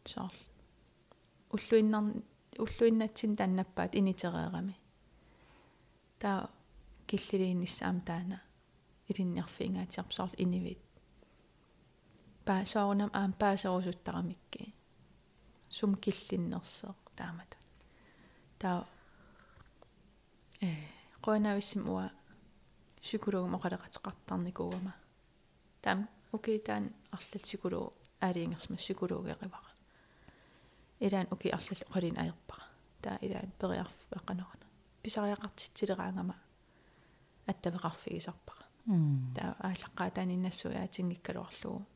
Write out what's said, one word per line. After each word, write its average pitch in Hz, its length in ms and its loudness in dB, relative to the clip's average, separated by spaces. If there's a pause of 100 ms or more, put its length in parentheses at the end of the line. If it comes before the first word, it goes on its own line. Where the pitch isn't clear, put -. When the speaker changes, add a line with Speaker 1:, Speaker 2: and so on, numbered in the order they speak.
Speaker 1:
Соор. - 280 -8 (1160)
Уллуиннар-, 214 720 4 (360)
уллуиннатсин 220 800 4
таннаппаат 185 580 2
инитереерами. 180 840 2 (1400)
Таа 196 320 0 (560)
киллилииннссаам 185 920 2
таана 180 420 -4 (680)
илинниарфиингаатиарпу 180 1040 -2
соор 190 240 -2
инивит. 180 420 0 (1700)
Паа 196 200 4
соорунам 202 480 4
аам 196 200 2
паасерусуттарамикки. 180 1400 0 (920)
Сум 202 260 4
киллиннерсеэ 190 1000 -2 (220)
тааматут. 170 420 -10 (1000)
Таа 180 280 0 (1700)
э, 190 80 0 (540)
qoinaavissим 208 680 2
уа 185 220 -2 (920)
psykologum 185 540 0
oqaleqateqartarnikuugama. 180 1400 -4 (920)
Таам 202 260 2 (240)
окей 220 260 2
таан 214 260 -2 (260)
арлал - 340 -10
psykolog - 480 -2 (280)
аалиингерсма 170 560 0
psykologеқивара. 180 960 -4 (1300)
Илаан 190 300 4
окей - 220 0
арлал - 360 -4
оқалин 175 300 0
аерпара. - 460 -6 (380)
Таа 196 200 -4
илаан 190 360 -4
периарф 180 380 -2 (140)
ақанорана. - 560 -6 (360)
Писариақартитсилераангама 190 1300 -2 (1120)
аттавеқарфигисарпара. - 1160 -4 (200)
Speaker 2:
Мм. 143 500 4
Speaker 1:
Таа - 240 -2
ааллаққаа 185 520 -2
тааниннассуя 185 760 0
атингиккалуарлугу. 180 1120 -4